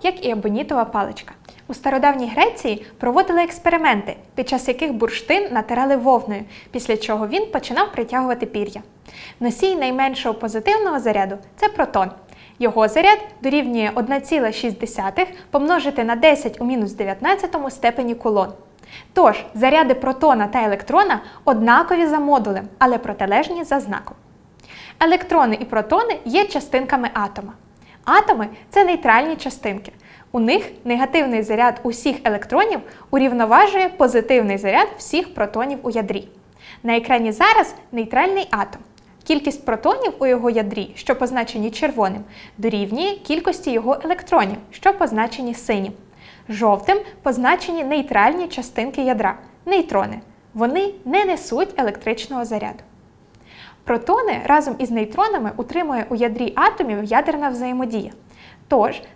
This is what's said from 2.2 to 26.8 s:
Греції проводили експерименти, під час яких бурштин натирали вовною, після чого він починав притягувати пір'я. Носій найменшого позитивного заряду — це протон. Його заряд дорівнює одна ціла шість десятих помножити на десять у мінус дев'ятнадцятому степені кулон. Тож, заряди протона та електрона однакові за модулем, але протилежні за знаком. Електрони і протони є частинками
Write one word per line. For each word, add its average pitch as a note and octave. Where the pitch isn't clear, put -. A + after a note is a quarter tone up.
Греції D4
проводили F4
експерименти, D#4+
під B3+
час B3+
яких C4+
бурштин A#3+
натирали B3
вовною, A#3
після A#3
чого G#3+
він G4
починав E4+
притягувати B3
пір'я. G#3
Носій D4
найменшого C4
позитивного C4+
заряду — G3+
це G#4
протон. G#3
Його A3
заряд F#4+
дорівнює A#3+
одна B3
ціла C4+
шість A3
десятих A3
помножити C#4+
на A#3
десять C#4+
у A#3+
мінус A#3+
дев'ятнадцятому C#4
степені A#3
кулон. G3+
Тож, B3+
заряди C4+
протона C4
та A3+
електрона A#3+
однакові C4+
за D4+
модулем, G#3+
але B3
протилежні C4
за C#4
знаком. -
Електрони E4
і B3
протони D4+
є D#4+
частинками C4